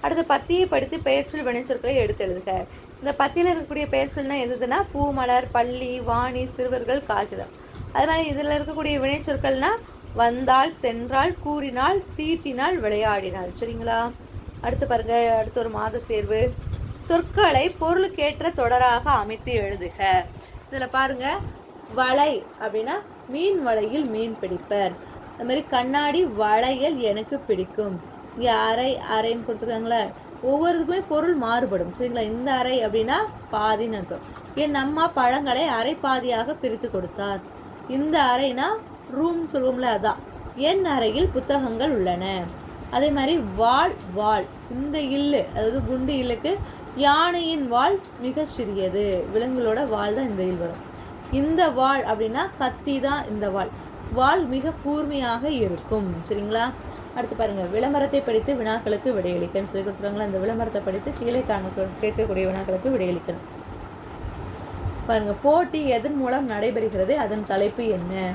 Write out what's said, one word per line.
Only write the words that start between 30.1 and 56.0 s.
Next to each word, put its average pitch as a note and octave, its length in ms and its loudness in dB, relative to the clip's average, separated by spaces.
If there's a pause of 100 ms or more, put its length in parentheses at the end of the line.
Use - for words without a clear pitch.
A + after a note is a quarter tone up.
ஒவ்வொருத்துக்குமே E4 680 2
பொருள் D#4+ 280 4
மாறுபடும். A3+ 580 0
சரிங்களா? A#3+ 300 -2
இந்த A#3 280 -4
அறை B3+ 300 2
அப்படின்னா A3 360 2 (340)
பாதின்னு G#3+ 460 0
அர்த்தம். F3+ 280 -8 (280)
என் D4 200 2
அம்மா D4 340 2
பழங்களை C4+ 600 2
அரை B3 340 0
பாதியாக B3 520 0
பிரித்து A#3 360 -4
கொடுத்தார். F#3+ 500 -4 (480)
இந்த D4 340 0
அறைனா B3+ 460 4 (420)
ரூம் E4 380 0
சொல்லுவோம்ல, B3+ 420 0
அதான். G#3+ 280 0 (380)
என் F4 280 4
அறையில் C4+ 500 2
புத்தகங்கள் C4 640 0
உள்ளன. F3+ 280 0 (640)
அதே C4+ 200 4
மாதிரி C#4+ 240 2 (220)
வால், B3+ 380 4 (200)
வால், G#3 320 2 (240)
இந்த C#4 280 -2 (100)
இல்லு, C#4+ 320 2 (100)
அதாவது A3+ 360 0
குண்டு C4 320 0
இல்லுக்கு B3 340 0 (440)
யானையின் D#4+ 720 4
வால் C4 280 4 (240)
மிக C4 240 -2
சிறியது. G3 600 -2 (280)
விலங்குகளோட A#3 560 2
வால் G#3 280 0
தான் C4 140 0
இந்த F#3+ 120 -2
இல் F#3 200 -2
வரும். F3 220 -6 (480)
இந்த D#4 380 4
வால் C4 340 4
அப்படின்னா A3 380 0 (160)
கத்தி C#4 420 -2
தான் C#4 260 0
இந்த G#3 240 -4
வால். F#3+ 200 -2 (440)
வால் C#4 320 4
மிக C4+ 260 -2 (100)
கூர்மையாக C#4 680 0
இருக்கும். G#3 580 0 (160)